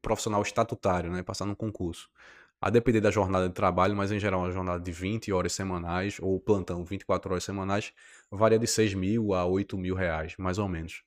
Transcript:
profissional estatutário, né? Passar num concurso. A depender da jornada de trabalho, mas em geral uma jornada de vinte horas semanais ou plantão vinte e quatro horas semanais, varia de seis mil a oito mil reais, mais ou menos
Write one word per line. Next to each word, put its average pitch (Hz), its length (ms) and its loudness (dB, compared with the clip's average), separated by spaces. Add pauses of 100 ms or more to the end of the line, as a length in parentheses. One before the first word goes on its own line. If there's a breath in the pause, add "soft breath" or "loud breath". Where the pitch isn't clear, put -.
profissional 107 400 0
estatutário, 92 680 0
né? 90 100 -4
Passar 98 240 -6
num 101 100 -4
concurso. 92 540 -6 (500 loud breath)
A 101 120 0
depender 113 300 6
da 104 100 4
jornada 95 360 2
de 90 60 -4
trabalho, 95 420 2
mas 101 160 -2
em 104 80 -2
geral 95 200 0
uma 90 120 -2
jornada 90 320 -4
de 90 80 -8
vinte 98 400 -4
horas 90 220 0
semanais 92 680 -4
ou 92 200 0
plantão 90 440 0
vinte 92 180 -8
e - 40 -20
quatro 92 260 -2
horas 90 120 -2
semanais, 98 500 -4 (380 loud breath)
varia 110 260 6
de 117 80 2
seis 110 300 2
mil 101 400 0
a 90 100 2
oito 95 320 0
mil 92 160 -2
reais, 82 440 -2
mais 92 200 -2
ou 104 100 0
menos 82 400 -8